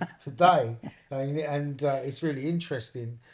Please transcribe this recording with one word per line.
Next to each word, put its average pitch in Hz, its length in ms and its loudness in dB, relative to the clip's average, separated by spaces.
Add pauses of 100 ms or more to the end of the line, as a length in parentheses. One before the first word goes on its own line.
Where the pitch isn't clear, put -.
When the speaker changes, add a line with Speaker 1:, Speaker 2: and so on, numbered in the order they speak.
Speaker 1:
<laughs> - 120 -20
Speaker 2:
today. 143 580 4 (340)
And, 139 260 -2
and, 147 460 -2
uh, 139 200 2
it's 135 200 -4
really 147 260 -2
interesting 123 680 -4 (140)